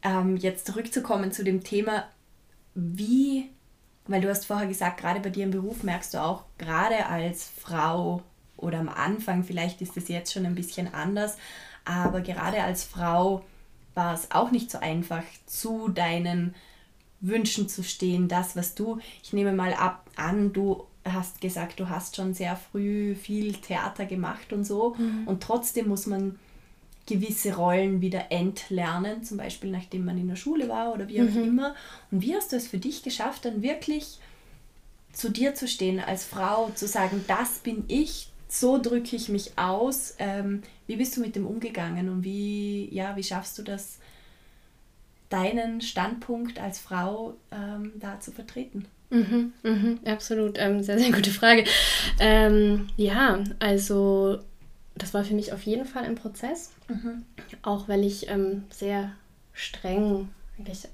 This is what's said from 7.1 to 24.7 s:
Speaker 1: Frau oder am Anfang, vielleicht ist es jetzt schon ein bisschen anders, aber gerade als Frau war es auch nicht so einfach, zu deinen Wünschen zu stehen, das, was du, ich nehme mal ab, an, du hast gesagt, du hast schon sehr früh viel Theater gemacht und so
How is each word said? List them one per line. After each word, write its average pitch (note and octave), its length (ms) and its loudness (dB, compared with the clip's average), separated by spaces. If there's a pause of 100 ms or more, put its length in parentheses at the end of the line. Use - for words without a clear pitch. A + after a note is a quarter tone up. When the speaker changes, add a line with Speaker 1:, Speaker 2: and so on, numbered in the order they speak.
Speaker 1:
Frau E3+ 760 0 (340)
oder E3 220 -2
am D#3+ 100 0
Anfang, F3+ 540 0
vielleicht F3 380 -4
ist F3+ 160 -8
es E3+ 100 -6
jetzt F3 260 -4
schon F#3 120 0
ein F3 100 0
bisschen F3 380 -6
anders, G3+ 440 -2 (480)
aber F3+ 360 2
gerade F3+ 420 -2
als F3+ 200 -2
Frau F3+ 600 2 (500)
war E3+ 200 0
es - 180 -6
auch A#3+ 200 4
nicht - 200 2
so - 80 -6
einfach, E3 440 -2 (220)
zu A3 440 -4
deinen F3 640 0 (680)
Wünschen G#3 480 0
zu - 140 -6
stehen, F3+ 440 2
das, F3+ 280 0
was F3 200 -4
du, A3 240 -4 (240)
ich - 100 -10
nehme G3+ 200 4
mal F#3 200 2
ab, - 420 0
an, G3 380 2
du G3 300 0 (220)
hast F#3 340 -4
gesagt, F3 400 -6
du F#3 100 -4
hast F3 260 -6
schon F#3+ 180 -2
sehr F3+ 220 -4
früh G3+ 600 -2
viel G#3 380 -4
Theater G3 520 -6
gemacht F#3 480 -6
und G3+ 120 -2
so G#3+ 320 0